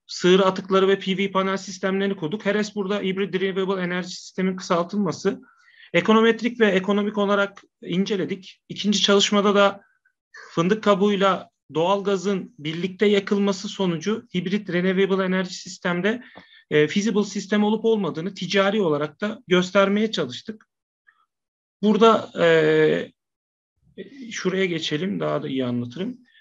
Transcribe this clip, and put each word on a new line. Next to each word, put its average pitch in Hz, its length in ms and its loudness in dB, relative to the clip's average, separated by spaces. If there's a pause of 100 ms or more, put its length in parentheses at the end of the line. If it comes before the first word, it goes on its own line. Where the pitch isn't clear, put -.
sığır 180 320 4
atıkları 190 480 2
ve 196 120 2
P 190 180 -2
V 196 140 -2
panel 190 260 -2
sistemlerini 196 580 -4
kurduk. 196 300 -6
heres 208 300 -2
burada 202 240 -4
Hybrid 190 420 -4
Renewable 190 400 -2
Energy 180 260 -4
Sistem'in 185 480 -4
kısaltılması. 185 840 -2 (520)
Ekonometrik 226 680 2
ve 220 80 4
ekonomik 202 500 0
olarak 202 460 0 (180)
inceledik. 185 880 -4
İkinci 202 320 -2
çalışmada 107 540 2
da - 260 2 (720)
fındık 185 320 0
kabuğuyla 196 640 2 (240)
doğalgazın 190 840 -2
birlikte 175 460 -4
yakılması 202 640 2
sonucu 190 680 -2
hibrit 190 360 -4
renewable 185 560 0
enerji 185 280 -2
sistemde, 190 680 -4 (460)
e, 151 180 4
feasible 202 360 0
sistem 208 400 -2
olup 220 220 0
olmadığını 196 480 -2
ticari 196 480 0
olarak 151 400 -2
da 208 260 -6
göstermeye 196 640 2
çalıştık. 170 560 -8 (1120)
Burada, 214 580 4
e, 156 720 4 (1200)
şuraya 185 340 -2
geçelim, 170 540 -4
daha 151 240 -4
da 151 40 -8
iyi 131 180 -4
anlatırım. 123 520 -6 (240)